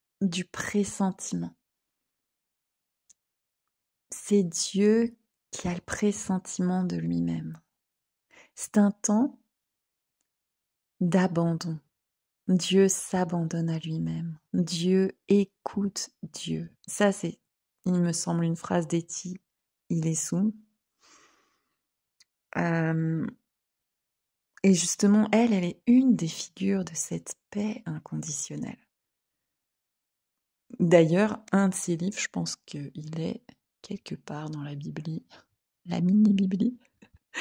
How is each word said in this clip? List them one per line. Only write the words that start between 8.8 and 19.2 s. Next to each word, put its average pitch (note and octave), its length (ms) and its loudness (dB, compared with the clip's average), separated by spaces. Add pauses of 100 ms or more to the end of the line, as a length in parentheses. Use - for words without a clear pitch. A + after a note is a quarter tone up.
temps A3 480 0 (1600)
d'abandon. E3+ 760 0 (720)
Dieu F#3 400 4
s'abandonne E3+ 840 -2
à E3 80 -4
lui-même. E3 600 -6 (160)
Dieu F#3 640 2 (120)
écoute - 840 0 (120)
Dieu. E3 480 -8 (160)
Ça, G3+ 260 2
c'est, - 260 -6 (480)
il F3+ 140 2
me F3 120 2
semble, E3+ 320 -2
une E3 120 0
phrase F3 320 -2
d'Etty E3+ 500 -4 (520)